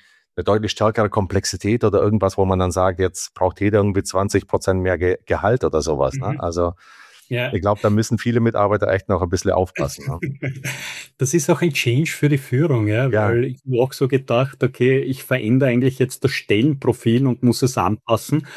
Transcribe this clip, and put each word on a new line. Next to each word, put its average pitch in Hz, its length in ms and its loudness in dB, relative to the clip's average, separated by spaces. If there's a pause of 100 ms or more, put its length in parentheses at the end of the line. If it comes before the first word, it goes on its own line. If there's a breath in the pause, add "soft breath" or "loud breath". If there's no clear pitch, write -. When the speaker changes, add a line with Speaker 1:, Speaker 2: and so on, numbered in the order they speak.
(360 soft breath)
Speaker 1:
eine 90 80 -6
deutlich 104 280 2
stärkere 107 380 0
Komplexität 98 760 -2
oder 98 160 2
irgendwas, 104 380 0
wo 98 60 2
man 92 140 2
dann 92 120 0
sagt, 92 300 0
jetzt - 340 -4
braucht 92 260 -2
jeder 101 180 2
irgendwie 98 260 0
zwanzig 98 420 0
Prozent 95 360 -2
mehr 92 140 0
Ge-, 90 300 0
Gehalt 101 380 0
oder 78 180 0
sowas, 69 320 -2
ne? 101 200 -6
Speaker 2:
Mhm. - 60 -10
Speaker 1:
Also, 87 340 -2 (540 loud breath)
Speaker 2:
Ja. 123 240 -4
Speaker 1:
ich 104 80 -2
glaub, 101 220 0
da 107 80 2
müssen 107 280 0
viele 120 220 0
Mitarbeiter 104 500 2
echt 95 180 0
noch 92 120 0
ein 87 80 0
bisschen 92 220 -2
aufpassen, 87 560 -2
ne? 80 140 -6
Speaker 2:
<laughs> 139 420 -8 (580 loud breath)
Das 131 140 0
ist 175 160 0
auch - 120 0
ein 175 100 2
Change 135 400 0
für - 160 0
die 147 100 2
Führung, 131 480 0
ja, 113 220 2
Speaker 1:
Ja. 107 200 2
Speaker 2:
weil 120 180 2
ich 131 100 -8 (100)
hab 127 140 0
auch 131 120 2
so - 140 0
gedacht, 131 560 0
okay, 131 380 2
ich 135 240 -6
verändere 131 460 2
eigentlich 131 280 2
jetzt 131 240 -2
das 127 80 0
Stellenprofil 123 960 0
und 123 160 0
muss 120 200 2
es 131 140 0
anpassen. 110 720 -2 (100)